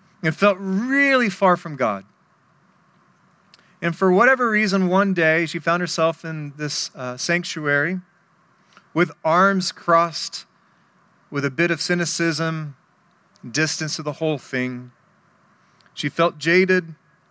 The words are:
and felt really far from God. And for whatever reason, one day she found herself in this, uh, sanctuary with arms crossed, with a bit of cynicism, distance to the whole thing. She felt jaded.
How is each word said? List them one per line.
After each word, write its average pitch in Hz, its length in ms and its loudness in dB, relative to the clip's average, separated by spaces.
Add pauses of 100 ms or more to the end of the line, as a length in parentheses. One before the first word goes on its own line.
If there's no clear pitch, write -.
(240)
and 160 120 0
felt 202 240 2
really 247 680 0
far 185 280 2
from 160 180 -12
God. 104 300 -4 (1800)
And 170 140 -2
for 190 160 2
whatever 247 380 4
reason, 202 380 2
one 190 260 2
day 165 320 2
she 160 140 -8
found 170 220 0
herself 165 420 -2
in 156 320 -10
this, 147 400 -4
uh, 127 220 -8
sanctuary 165 840 -2 (960)
with 165 180 2 (120)
arms 185 480 4
crossed, - 720 0 (840)
with 143 120 -2
a 139 80 -2
bit 165 200 0
of 156 100 -2
cynicism, 160 960 -2 (720)
distance 151 480 -2
to 156 60 -10
the 147 100 -4
whole 156 240 -2
thing. 127 540 -6 (1000)
She - 140 -8
felt 165 300 0
jaded. 170 580 2 (360)